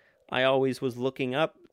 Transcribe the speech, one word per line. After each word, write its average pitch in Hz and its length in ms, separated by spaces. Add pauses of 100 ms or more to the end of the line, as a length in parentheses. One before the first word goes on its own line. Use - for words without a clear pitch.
(320)
I 127 120
always 131 380
was 123 160
looking 127 380
up 156 200 (160)